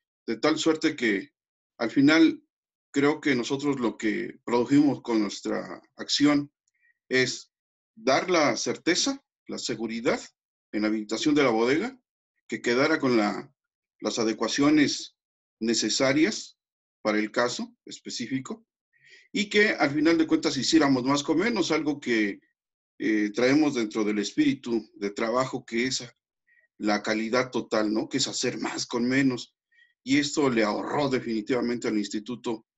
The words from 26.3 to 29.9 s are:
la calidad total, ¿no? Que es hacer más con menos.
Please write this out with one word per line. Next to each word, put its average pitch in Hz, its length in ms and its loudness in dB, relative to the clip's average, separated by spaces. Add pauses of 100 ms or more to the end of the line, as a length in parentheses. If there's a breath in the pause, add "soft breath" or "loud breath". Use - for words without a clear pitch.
la 104 240 0
calidad 113 480 0
total, 107 420 -2
¿no? 120 160 -2
Que 139 100 -4
es 127 100 -2
hacer 113 300 -4
más - 280 -8
con 120 200 -2
menos. 131 480 0 (480 soft breath)